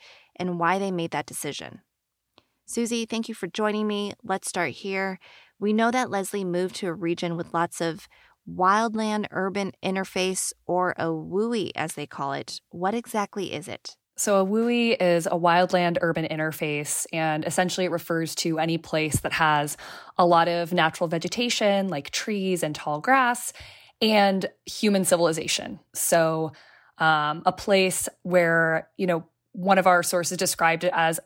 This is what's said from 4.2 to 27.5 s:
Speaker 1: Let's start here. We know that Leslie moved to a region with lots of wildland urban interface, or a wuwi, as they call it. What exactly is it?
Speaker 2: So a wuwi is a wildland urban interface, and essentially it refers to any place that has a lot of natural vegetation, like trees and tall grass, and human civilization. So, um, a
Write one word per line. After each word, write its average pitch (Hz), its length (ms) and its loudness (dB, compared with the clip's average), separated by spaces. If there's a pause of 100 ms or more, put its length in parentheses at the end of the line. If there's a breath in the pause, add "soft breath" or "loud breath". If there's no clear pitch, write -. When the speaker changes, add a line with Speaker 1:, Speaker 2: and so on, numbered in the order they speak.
Speaker 1:
Let's - 260 -6
start 170 220 -2
here. 190 480 -6 (400 soft breath)
We 208 120 0
know 226 200 2
that 247 180 -2
Leslie 196 340 -4
moved 180 340 -2
to 202 100 -4
a 165 60 -4
region 170 440 -4
with - 160 -8
lots 170 260 -2
of 165 280 -4 (440 soft breath)
wildland 214 800 0
urban 190 440 -4 (100)
interface, 185 680 -2 (140)
or 180 320 0
a 165 120 -2
wuwi, 180 680 -2
as 156 180 -6
they 147 140 -8
call 139 260 -6
it. - 260 -8 (120)
What 185 240 -2
exactly 208 580 -4
is - 140 -8
it? - 300 -14 (220)
Speaker 2:
So 202 220 4
a 190 60 4
wuwi 233 520 2
is 175 280 4
a 175 100 0
wildland 175 640 4
urban 165 240 0
interface, 156 880 -4
and 156 320 0
essentially 180 400 0
it 170 60 -2
refers 165 460 -4
to 165 200 -2
any 165 220 0
place 156 400 -2
that 151 140 -4
has 151 440 2 (400 loud breath)
a 180 80 6
lot 170 220 6
of 170 260 -2
natural 165 340 2
vegetation, 196 840 0
like 143 200 -6
trees 190 540 -2
and 151 100 -4
tall 151 260 -4
grass, 247 540 2 (480 loud breath)
and 202 480 4 (160)
human 180 400 2
civilization. 170 760 0 (140)
So, 160 580 2 (460 soft breath)
um, 156 480 2
a 185 60 4